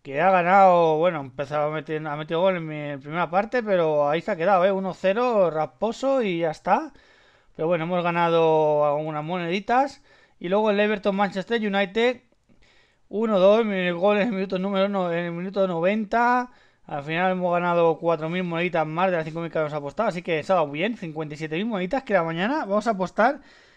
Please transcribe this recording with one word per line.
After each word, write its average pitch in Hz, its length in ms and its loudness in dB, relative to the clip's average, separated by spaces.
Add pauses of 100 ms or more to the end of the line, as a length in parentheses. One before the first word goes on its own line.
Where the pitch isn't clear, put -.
que 139 180 -6
ha 185 120 4
ganado, 175 680 6
bueno, 165 240 0
empezado 147 460 -4
a 151 40 -2
meter, 156 340 -6
ha 147 120 -6
metido 160 240 -4
gol 190 160 2
en 160 100 -8
mi, 151 80 -8
en 147 240 -8
primera 156 300 -6
parte, 214 340 0
pero 160 460 2
ahí 160 100 0
se 220 120 -6
ha 190 40 -2
quedado, 180 300 2
¿eh? 202 80 4
Uno 190 200 -4
cero, 202 560 0
rasposo 226 720 -2
y 180 180 -2
ya 160 120 0
está. 254 400 -2 (640)
Pero 156 120 -4
bueno, 165 180 0
hemos 175 180 -2
ganado 165 840 2
algunas 151 380 -2
moneditas. 190 800 -2 (380)
Y 175 100 -8
luego 214 220 2
el 202 100 0
Everton-Manchester 202 800 -2
United, 208 600 -2 (840)
uno 214 320 0
dos, 214 260 6
el 185 280 -2
gol 202 240 2
en 196 120 2
el 208 40 -4
minuto 190 260 -4
número 196 280 0
uno, 185 260 -2
en 175 120 -2
el 170 60 -6
minuto 190 340 -2
noventa. 220 840 0 (360)
Al 147 180 -10
final 175 300 0
hemos 180 200 -2
ganado 175 460 2
cuatro 165 300 -2
mil 180 140 -4
moneditas 170 440 -2
más 175 240 0
de 175 60 0
las 156 80 -2
cinco 165 160 -8
mil 165 100 -8
que 165 80 -2
habíamos 151 180 -2
apostado, 147 320 -4
así 175 140 -8
que 156 180 -2
se 190 100 -2
ha 185 40 4
dado 151 160 2
bien, 196 260 -4
cincuenta 151 380 -10
y - 20 -18
siete 156 180 -8
mil 208 120 -4
moneditas, 208 340 -4
que 226 120 -6
la 170 100 4
mañana 202 420 -4
vamos 214 220 -2
a 226 40 0
apostar, 202 500 0 (360)